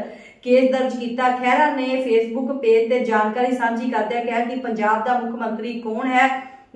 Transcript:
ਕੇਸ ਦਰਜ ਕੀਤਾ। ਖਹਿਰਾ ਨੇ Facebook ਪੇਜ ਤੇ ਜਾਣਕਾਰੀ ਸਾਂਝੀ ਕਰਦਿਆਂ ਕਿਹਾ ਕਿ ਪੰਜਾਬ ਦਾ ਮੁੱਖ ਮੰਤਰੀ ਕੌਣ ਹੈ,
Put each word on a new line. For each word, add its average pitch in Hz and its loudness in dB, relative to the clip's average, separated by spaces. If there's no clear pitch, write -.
ਕੇਸ 254 4
ਦਰਜ 254 0
ਕੀਤਾ। 240 0
ਖਹਿਰਾ 254 2
ਨੇ 262 -2
Facebook 233 0
ਪੇਜ 226 4
ਤੇ 247 2
ਜਾਣਕਾਰੀ 220 0
ਸਾਂਝੀ 233 -2
ਕਰਦਿਆਂ 233 -2
ਕਿਹਾ 233 -2
ਕਿ 240 -4
ਪੰਜਾਬ 220 -2
ਦਾ 247 0
ਮੁੱਖ 233 -6
ਮੰਤਰੀ 226 -6
ਕੌਣ 226 -6
ਹੈ, 262 0